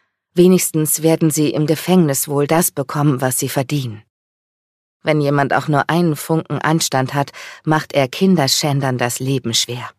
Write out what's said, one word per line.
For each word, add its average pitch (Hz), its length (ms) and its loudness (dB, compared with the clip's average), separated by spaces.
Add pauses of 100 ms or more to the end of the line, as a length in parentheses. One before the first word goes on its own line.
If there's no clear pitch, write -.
(340)
Wenigstens 175 680 2
werden 160 280 2
sie 147 200 0
im 151 160 -2
Gefängnis 160 600 2
wohl 143 200 0
das 165 240 2
bekommen, 143 500 0
was 127 160 -2
sie 135 120 -4
verdienen. 127 540 -4 (1000)
Wenn 156 180 0
jemand 143 320 2
auch 135 160 -2
nur 143 200 2
einen 160 280 0
Funken 160 420 -4
Anstand 139 540 -2
hat, 143 180 -2 (320)
macht 156 300 0
er 135 160 2
Kinderschändern 139 880 0
das 123 220 -4
Leben 131 340 -4
schwer. 120 460 -6